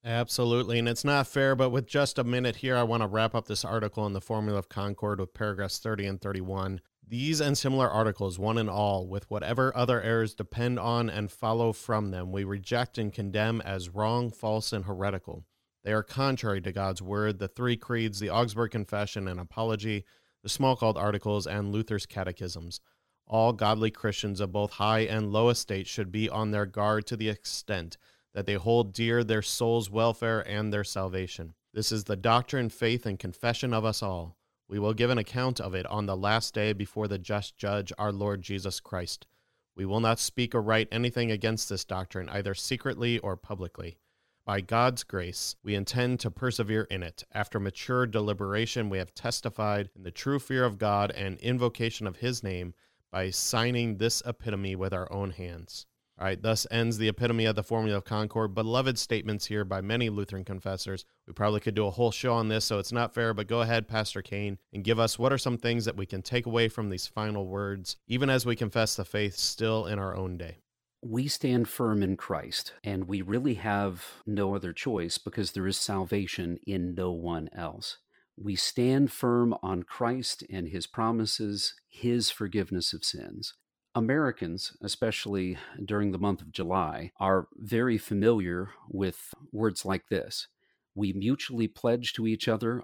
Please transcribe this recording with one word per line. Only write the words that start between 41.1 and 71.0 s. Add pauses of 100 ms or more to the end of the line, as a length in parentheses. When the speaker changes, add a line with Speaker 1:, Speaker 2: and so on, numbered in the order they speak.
Speaker 1:
against
this
doctrine,
either
secretly
or
publicly. (460)
By
God's
grace,
we
intend
to
persevere
in
it.
After
mature
deliberation,
we
have
testified
in
the
true
fear
of
God
and
invocation
of
his
name (360)
by
signing
this
epitome
with
our
own
hands." (320)
All
right,
thus
ends
the
epitome
of
the
Formula
of
Concord.
Beloved
statements
here
by
many
Lutheran
confessors. (220)
We
probably
could
do
a
whole
show
on
this,
so
it's
not
fair,
but
go
ahead,
Pastor
Kane, (140)
and
give
us
what
are
some
things
that
we
can
take
away
from
these
final
words, (100)
even
as
we
confess
the
faith
still
in
our
own
day. (420)